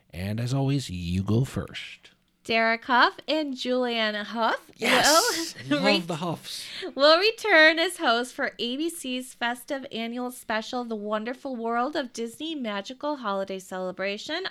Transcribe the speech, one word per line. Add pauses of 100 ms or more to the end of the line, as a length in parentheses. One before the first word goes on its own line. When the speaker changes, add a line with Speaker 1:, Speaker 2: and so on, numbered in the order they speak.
(100)
Speaker 1:
And
as
always,
you
go
first. (340)
Speaker 2:
Derek
Hough
and
Julianne
Hough
Speaker 1:
Yes! (120)
Speaker 2:
will
Speaker 1:
Love
Speaker 2:
re-
Speaker 1:
the
Huffs. (300)
Speaker 2:
will
return
as
hosts
for
A
B
C's
festive
annual
special,
The
Wonderful
World
of
Disney
Magical
Holiday
Celebration,